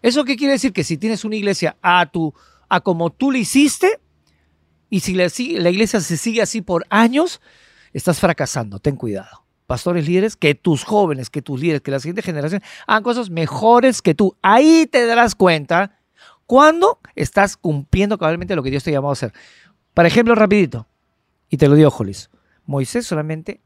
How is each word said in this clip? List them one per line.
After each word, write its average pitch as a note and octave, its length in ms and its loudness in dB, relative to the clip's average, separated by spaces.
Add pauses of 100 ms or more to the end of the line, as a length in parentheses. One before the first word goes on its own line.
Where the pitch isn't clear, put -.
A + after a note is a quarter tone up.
¿Eso B3+ 240 0
qué C4 100 -2
quiere C#4 180 0
decir? A3 200 -2
Que E3 100 -4
si D#3+ 140 -6
tienes A3 260 -6
una G#3+ 140 -6
iglesia G3 440 -4
a F3 260 4
tu, D#3+ 260 -6 (340)
a F#3 140 0
como E3+ 300 -2
tú C4+ 200 -2
le C4 80 -2
hiciste, D4 640 0 (880)
y F#3+ 100 0
si F#3 140 -6
la, F3+ 160 0
si B3 280 -6
la F3 120 2
iglesia G#3 320 0
se D#3+ 160 -4
sigue A3+ 240 -2
así G#3+ 200 -4
por E3+ 280 -4
años, A#3+ 500 2 (540)
estás - 260 -4
fracasando. B2 600 -4
Ten C#3 180 -4
cuidado. G2 480 -10 (220)
Pastores E3 380 -4
líderes, F#3+ 300 -2
que D3 180 0
tus D3 300 -2
jóvenes, D#3+ 460 -2
que D3+ 120 -10
tus C3 200 -8
líderes, D#3 200 -2
que C#3 100 -8
la C#3 100 -4
siguiente F3 200 -10
generación E3 400 -6 (260)
hagan A3 160 0
cosas A#3 260 -4
mejores A3+ 720 2
que E3 120 2
tú. F#3 280 0
Ahí D4+ 500 6
te A#3+ 140 0
darás A#3 300 2
cuenta E3+ 640 0 (480)
cuando D#4+ 540 4 (160)
estás G3 400 0
cumpliendo F#3 600 -2
cabalmente F3 400 -2
lo C#3 60 -4
que C3+ 60 -4
Dios C#3 140 -4
te F3 60 -6
ha D3+ 60 0
llamado C#3 160 -2
a - 20 0
hacer. B2 180 -6 (640)
Por E3+ 120 4
ejemplo, A3+ 300 4
rapidito, F#3+ 520 2 (600)
y - 60 -2
te C#3 140 4
lo C#3+ 60 6
digo, D3+ 140 8
Jolis, G2 400 -8 (360)
Moisés C#3+ 420 -6
solamente D#3+ 580 -8